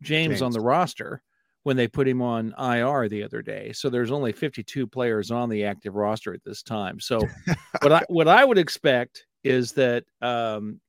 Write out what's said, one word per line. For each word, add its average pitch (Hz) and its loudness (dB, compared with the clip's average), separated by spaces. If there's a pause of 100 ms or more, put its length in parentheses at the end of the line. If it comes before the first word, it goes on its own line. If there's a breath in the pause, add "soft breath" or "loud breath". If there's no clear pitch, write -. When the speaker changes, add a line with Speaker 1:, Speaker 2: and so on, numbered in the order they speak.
Speaker 1:
James 151 -2
on 131 0
Speaker 2:
James. 120 -2
Speaker 1:
the 110 -2
roster 131 -2 (400)
when 135 0
they 120 4
put 135 0
him 127 2
on 113 -2
I 120 0
R 131 0
the 104 -6
other 110 -8
day. 107 -10
So 131 -6
there's 120 0
only 135 -2
fifty-two 131 -6
players 113 -2
on 120 -2
the 107 -2
active 101 -6
roster 104 -2
at - -16
this 92 -14
time. 101 -8
So 117 -2
Speaker 2:
<laughs> - -4
Speaker 1:
what 143 6
I, 165 6
what 165 2
I 220 8
would 247 4
expect 135 0 (200)
is 127 2
that, 123 0 (160)
um, 110 -4